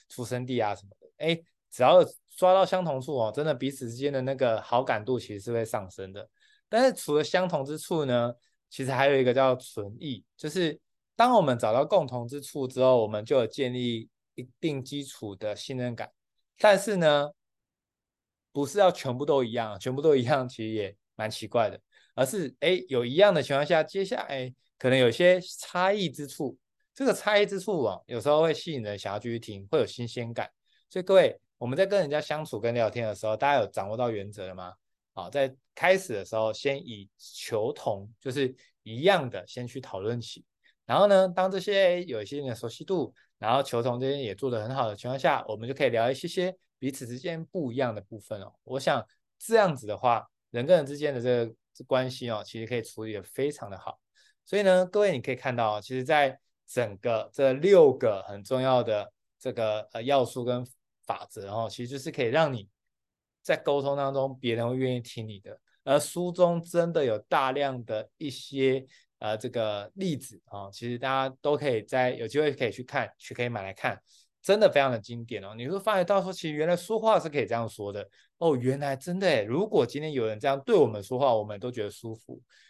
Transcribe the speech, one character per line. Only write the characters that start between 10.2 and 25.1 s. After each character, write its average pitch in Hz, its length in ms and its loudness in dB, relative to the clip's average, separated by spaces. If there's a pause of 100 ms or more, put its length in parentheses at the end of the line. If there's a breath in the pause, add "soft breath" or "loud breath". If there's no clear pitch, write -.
就 - 140 -10
是 160 280 -2 (380)
当 247 180 4
我 220 80 8
们 135 160 2
找 110 140 2
到 127 140 4
共 165 200 2
同 120 220 -6
之 143 140 -10
处 135 260 -6
之 127 140 -4
后， 127 200 6
我 107 60 2
们 107 160 -4
就 135 140 2
有 117 100 2
建 127 260 -4
立 120 360 -4 (260)
一 127 140 -12 (100)
定 143 240 -4
基 143 200 -10
础 113 320 -12
的 104 200 -6
信 131 220 -10
任 123 180 -6
感。 - 160 -10 (460)
但 208 200 6
是 196 200 -2
呢， 147 320 4 (1200)
不 143 140 -2
是 131 140 -2
要 190 120 8
全 123 260 -6
部 143 80 -4
都 143 180 4
一 113 80 -4
样， 110 280 -4
全 127 140 -4
部 135 80 -4
都 156 140 6
一 127 80 4
样 131 240 0
其 - 100 -14
实 110 120 -6
也 104 260 -4 (200)
蛮 110 140 -4
奇 110 180 -10
怪 110 220 2
的， - 100 -10 (360 soft breath)
而 135 100 2
是， 151 340 -6
哎， 180 280 2
有 120 180 0
一 123 100 -4
样 196 180 8
的 156 100 2
情 139 120 -2
况 143 100 2
下， 160 180 4
接 196 200 -4
下 185 140 -4
来， - 60 -6
哎， 127 300 -8 (240)
可 127 120 0
能 131 80 4
有 123 140 6